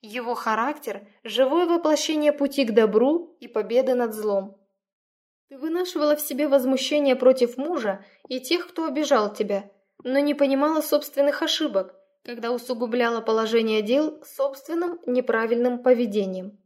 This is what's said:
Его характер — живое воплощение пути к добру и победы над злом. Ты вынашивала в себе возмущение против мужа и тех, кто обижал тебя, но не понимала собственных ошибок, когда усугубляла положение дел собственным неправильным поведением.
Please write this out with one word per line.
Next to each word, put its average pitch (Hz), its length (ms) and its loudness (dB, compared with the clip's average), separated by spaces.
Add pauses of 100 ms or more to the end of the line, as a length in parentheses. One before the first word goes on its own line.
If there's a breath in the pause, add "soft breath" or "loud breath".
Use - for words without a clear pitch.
Его 233 340 -6
характер — 226 720 -4 (160 loud breath)
живое 262 420 2
воплощение 311 640 2
пути 277 340 0
к 220 60 -4
добру 220 680 2
и 233 80 -20
победы 226 480 0
над 240 180 -2
злом. 202 420 -4 (960)
Ты 277 80 -20
вынашивала 320 580 0
в 294 60 -8
себе 294 260 -2
возмущение 269 680 2
против 254 420 4
мужа 254 480 -4 (240 loud breath)
и 254 100 -6
тех, 339 280 -4
кто 320 180 -8
обижал 262 480 0
тебя, 202 380 -4 (320)
но 262 160 0
не 285 160 2
понимала 285 460 2
собственных 285 600 0
ошибок, 285 540 -2 (280)
когда 233 280 -6
усугубляла 233 680 -2
положение 220 600 0
дел 285 420 0
собственным 330 840 -6
неправильным 240 760 0
поведением. 202 840 0